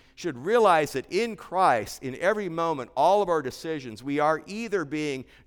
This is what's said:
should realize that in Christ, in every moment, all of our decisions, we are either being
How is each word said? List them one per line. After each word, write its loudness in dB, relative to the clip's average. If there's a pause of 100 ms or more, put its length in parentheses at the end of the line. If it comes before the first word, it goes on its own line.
(160)
should -6
realize 4
that -6
in -2
Christ, 0
in -8
every 0
moment, -4
all 4
of 0
our 2
decisions, -8
we -2
are 2
either -4
being -4 (240)